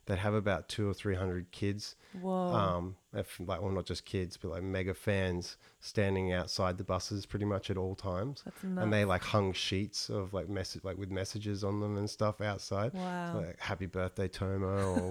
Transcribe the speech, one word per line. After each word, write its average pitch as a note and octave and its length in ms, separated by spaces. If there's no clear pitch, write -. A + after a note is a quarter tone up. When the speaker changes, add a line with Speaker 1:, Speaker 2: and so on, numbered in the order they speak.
Speaker 1:
they'd G2 120
have G#2 160
about G2 340
two G#2 220
or F#2+ 40
three G2 220
hundred F2+ 360
kids. G2+ 440
Speaker 2:
Whoa. F#3 120
Speaker 1:
Um, F#2 420
if, - 260
like, F2+ 220
well, G2 100
not F#2 140
just - 200
kids, F2+ 320
but, F#2+ 120
like, F2 140
mega F#2+ 320
fans F#2 640
standing F#2+ 540
outside F2+ 460
the G2 40
buses F#2+ 440
pretty G#2 180
much G2+ 240
at F#2+ 80
all F#2+ 180
times. G2+ 480
Speaker 2:
That's - 200
Speaker 1:
And F#3 280
they, G#2 100
Speaker 2:
nuts. G2+ 80
Speaker 1:
like, F2+ 140
hung G2 300
sheets - 560
of, G2+ 240
like, F2 160
mess-, G2 340
like, F#2 140
with F#2+ 140
messages G2+ 520
on G2+ 160
them G#2 180
and G#2 120
stuff G#2+ 320
outside. G#2 520
Speaker 2:
Wow. F3+ 400
Speaker 1:
So, G#2+ 80
like, E2+ 180
"Happy F#2+ 260
birthday, F#2 420
Tomo," F#2+ 680
or F2+ 160